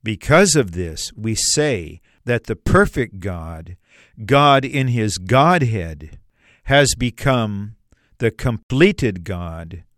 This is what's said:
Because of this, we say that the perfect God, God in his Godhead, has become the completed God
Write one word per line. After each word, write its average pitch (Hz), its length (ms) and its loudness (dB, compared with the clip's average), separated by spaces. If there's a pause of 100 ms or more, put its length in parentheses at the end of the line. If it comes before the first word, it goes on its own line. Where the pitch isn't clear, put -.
Because 151 540 2
of 104 160 2
this, 82 440 -8
we 110 200 -4
say 101 640 -2 (240)
that 120 200 -2
the 113 120 -6
perfect 127 640 0
God, 85 560 -10 (480)
God 139 400 4
in 135 240 -4
his 110 280 0
Godhead, 110 1000 0 (460)
has 139 320 4
become 113 800 -2 (420)
the 113 140 0
completed 127 920 0
God 85 640 -10 (140)